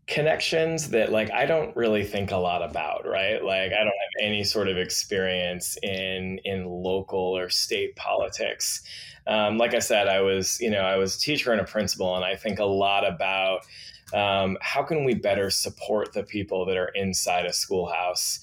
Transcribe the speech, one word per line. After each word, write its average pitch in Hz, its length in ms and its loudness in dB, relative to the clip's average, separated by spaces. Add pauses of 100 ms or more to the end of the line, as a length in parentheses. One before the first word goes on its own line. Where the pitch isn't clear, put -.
connections 160 840 0
that, 110 200 2
like, 107 220 2
I 123 140 0
don't 160 300 0
really 107 280 2
think 101 260 -4
a 98 60 0
lot 87 260 0
about, 82 440 -4
right? 98 360 0
Like, 95 300 0
I 101 60 2
don't 107 80 4
have 101 360 -2
any 104 220 0
sort 101 240 0
of 92 100 0
experience 90 1040 -2
in, 95 640 -4
in 95 200 -2
local 92 720 -2
or 90 120 -4
state 98 480 -2
politics. - 880 -4 (420)
Um, 107 320 2
like 120 160 4
I 113 60 2
said, 104 260 4
I 98 140 4
was, 95 400 2
you 117 100 2
know, 101 120 2
I 95 140 2
was 95 200 0
a - 40 -4
teacher 143 300 0
and 110 100 2
a 92 40 -2
principal, 98 500 -2
and 90 100 0
I 95 120 0
think 104 240 -4
a 104 40 2
lot 98 400 4
about, 95 640 0 (480)
um, 98 460 2
how - 240 -2
can 156 200 0
we 127 100 4
better 101 360 2
support - 640 -2
the 104 100 -2
people 92 440 -2
that 95 100 2
are 92 180 0
inside 92 520 0
a 87 60 -2
schoolhouse, 90 920 -2